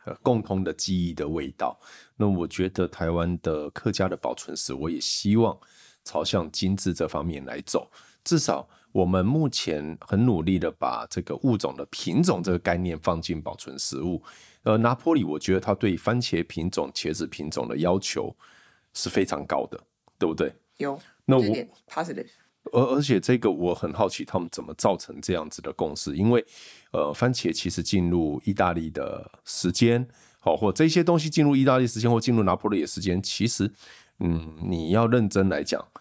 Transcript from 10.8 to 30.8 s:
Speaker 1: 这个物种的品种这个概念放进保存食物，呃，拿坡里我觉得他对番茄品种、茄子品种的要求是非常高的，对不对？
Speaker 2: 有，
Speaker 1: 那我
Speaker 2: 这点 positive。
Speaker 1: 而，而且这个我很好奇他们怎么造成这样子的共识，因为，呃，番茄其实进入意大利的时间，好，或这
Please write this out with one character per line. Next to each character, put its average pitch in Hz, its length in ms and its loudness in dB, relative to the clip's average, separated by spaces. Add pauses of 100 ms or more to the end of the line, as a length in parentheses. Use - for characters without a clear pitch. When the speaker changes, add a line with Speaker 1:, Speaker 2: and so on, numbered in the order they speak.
Speaker 1:
这 - 160 -6
个 - 140 -6
物 123 200 2
种 67 180 -4
的 71 120 -10
品 95 360 -2
种 127 200 2
这 92 100 0
个 87 60 2
概 87 180 0
念 87 240 -4
放 85 180 0
进 80 220 -6
保 - 160 -10
存 67 220 -12
食 67 240 -4
物， 85 200 -4 (400)
呃， 110 160 4
拿 120 160 4
坡 165 200 2
里 131 100 4
我 76 140 -2
觉 92 160 2
得 95 60 4
他 101 140 0
对 98 220 2
番 117 240 0
茄 85 260 -2
品 85 240 -4
种、 71 240 -4
茄 80 180 -4
子 80 140 -4
品 76 240 -10
种 65 160 -4
的 57 120 -6
要 87 200 4
求 - 360 -6 (580)
是 - 160 -6
非 98 160 2
常 71 220 -4
高 69 200 -2
的， - 140 -14 (380)
对 90 100 2
不 80 60 -2
对？ 80 180 0 (240)
Speaker 2:
有， 139 240 -6 (240)
Speaker 1:
那 135 120 6
我 127 60 6
Speaker 2:
这 104 80 2
点 - 180 -2 (200)
positive。 165 380 -8 (460)
Speaker 1:
而， 127 240 4
而 147 40 4
且 135 180 2
这 127 200 2
个 117 120 2
我 87 240 0
很 85 180 -4
好 104 140 2
奇 92 160 -6
他 - 160 -4
们 87 140 -2
怎 - 100 -10
么 76 120 -14
造 101 200 2
成 78 260 -10
这 82 120 -2
样 80 160 -2
子 - 140 -12
的 76 100 -8
共 78 240 -4
识， - 180 -6
因 98 160 4
为， 120 140 4 (480)
呃， 73 200 0
番 120 200 2
茄 95 180 -2
其 85 200 -4
实 87 120 -4
进 87 280 0
入 78 340 0
意 104 80 0
大 92 220 2
利 80 160 -4
的 71 400 -8 (160)
时 - 260 -2
间， 120 340 4 (340)
好， 82 140 2
或 101 160 2
这 156 160 4